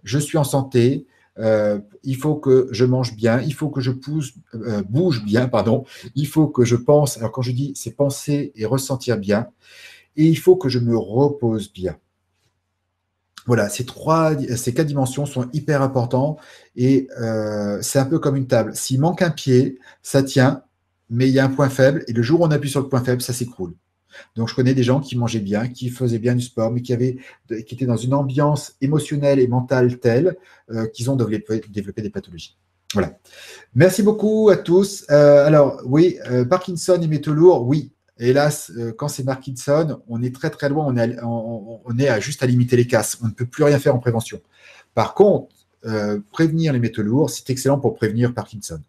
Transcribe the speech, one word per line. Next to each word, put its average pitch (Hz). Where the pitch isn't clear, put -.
Je 110
suis 147
en 143
santé, 131
euh, 107
il 131
faut 151
que 131
je 113
mange 123
bien, 113
il 143
faut 151
que 139
je 127
pousse, 147
euh, 107
bouge 131
bien, 113
pardon, 113
il 147
faut 156
que 123
je 120
pense, 147
alors 113
quand 127
je 123
dis 131
c'est -
penser 143
et 107
ressentir 123
bien, 101
et 156
il 165
faut 185
que 160
je 123
me 117
repose 113
bien. 90
Voilà, 113
ces 123
trois, 160
ces 123
quatre 156
dimensions 143
sont 127
hyper 147
importantes 131
et, 131
euh, 107
c'est -
un 131
peu 160
comme 139
une 131
table. 110
S'il 131
manque 165
un 175
pied, 135
ça 139
tient, 135
mais 127
il 131
y 135
a 135
un 131
point 135
faible 139
et 120
le 117
jour 160
où 170
on 156
appuie 139
sur 139
le 131
point 127
faible, 123
ça 123
s'écroule. 92
Donc, 113
je -
connais 127
des 131
gens 127
qui -
mangeaient 113
bien, 104
qui 123
faisaient 120
bien 123
du 123
sport, 113
mais 123
qui 123
avaient, 127
qui 113
étaient 131
dans 120
une 127
ambiance 143
émotionnelle 143
et 123
mentale 123
telle, 143
euh, 113
qu'ils 120
ont 135
développé, 110
développé 101
des 104
pathologies. -
Voilà. 90
Merci 185
beaucoup 214
à 175
tous. 190
Euh, 143
alors, 147
oui, 156
euh, 123
Parkinson 180
et 160
métaux 151
lourds, 156
oui. 143
Hélas, 143
euh, 117
quand 147
c'est 135
Parkinson, 135
on 117
est 123
très, -
très 147
loin. 151
On 123
est 120
à, 117
on, 117
on 117
est 139
à 113
juste 139
à -
limiter 123
les 120
casses. 113
On 120
ne 107
peut -
plus 147
rien 143
faire 139
en -
prévention. 113
Par 113
contre, 190
euh, 104
prévenir 160
les 127
métaux 110
lourds, 123
c'est -
excellent 135
pour 120
prévenir 117
Parkinson. 98